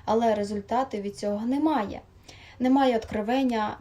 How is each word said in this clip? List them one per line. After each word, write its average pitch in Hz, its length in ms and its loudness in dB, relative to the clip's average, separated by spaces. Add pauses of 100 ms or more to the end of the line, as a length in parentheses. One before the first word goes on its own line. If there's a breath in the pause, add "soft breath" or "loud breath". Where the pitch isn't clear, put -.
але 220 300 2
результату 214 640 -4
від 202 200 -8
цього 208 280 -4
немає. 269 560 0 (580 loud breath)
Немає 262 360 4
откровення 226 840 -2